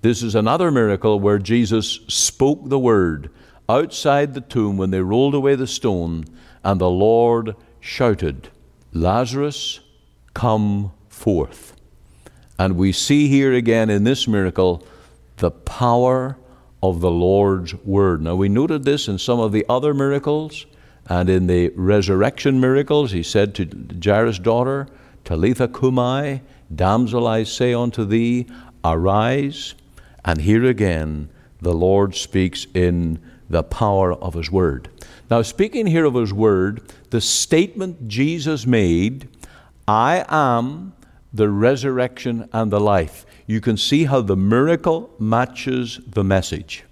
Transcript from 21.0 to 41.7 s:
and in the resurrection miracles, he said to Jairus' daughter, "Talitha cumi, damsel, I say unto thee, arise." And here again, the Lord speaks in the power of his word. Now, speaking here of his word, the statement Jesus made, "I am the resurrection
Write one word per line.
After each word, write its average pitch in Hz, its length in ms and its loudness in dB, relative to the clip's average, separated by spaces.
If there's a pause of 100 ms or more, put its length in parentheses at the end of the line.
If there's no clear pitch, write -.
and 90 220 0
in 92 160 2
the 87 300 2
resurrection 101 840 0
miracles, 135 520 2
he 87 100 -4
said 101 320 0
to 90 140 -4 (360)
Jairus' 104 360 2
daughter, 123 480 -2 (360)
"Talitha 113 440 0
cumi, 131 760 -2 (320)
damsel, 113 540 0
I 113 160 0
say 123 280 -2
unto 120 320 -2
thee, 117 440 0 (360)
arise." 107 920 -2 (500)
And 87 160 0
here 107 240 4
again, 80 640 0 (320)
the 85 140 0
Lord 95 400 2
speaks - 580 -4
in 87 460 0 (280)
the 82 140 0
power 95 520 0
of 85 200 -8
his 82 180 -6
word. 82 380 0 (400)
Now, 117 140 2
speaking 220 420 -2
here 165 200 2
of 131 100 2
his 110 180 0
word, 104 480 2 (300)
the 113 100 0
statement 175 840 -2
Jesus 139 580 -2
made, 110 640 0 (600)
"I 123 420 2
am 147 640 -2 (380)
the 107 180 2
resurrection 123 1040 -2